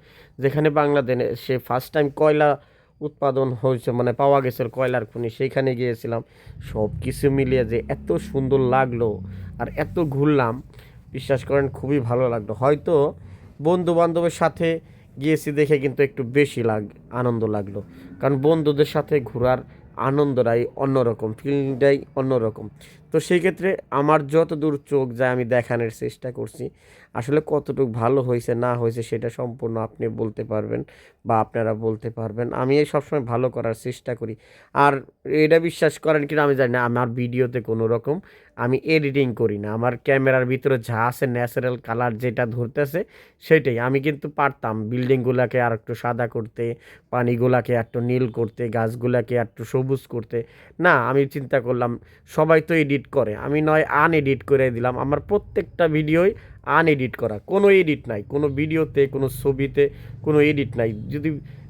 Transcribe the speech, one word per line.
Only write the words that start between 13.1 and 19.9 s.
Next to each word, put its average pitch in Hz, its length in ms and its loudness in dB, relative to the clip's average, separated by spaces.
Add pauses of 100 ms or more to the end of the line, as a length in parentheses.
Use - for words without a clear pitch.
বন্ধু 175 320 2
বান্ধবের 170 360 2
সাথে 165 500 0 (420)
গিয়েছি 151 300 0
দেখে 147 260 2
কিন্তু 135 260 0
একটু 135 200 -2
বেশি 127 400 0
লাগ-, 110 300 0 (160)
আনন্দ 120 340 0
লাগলো, 104 400 -2 (380)
কারণ 135 200 0
বন্ধুদের 147 440 2
সাথে 151 340 0
ঘোরার 123 380 0 (380)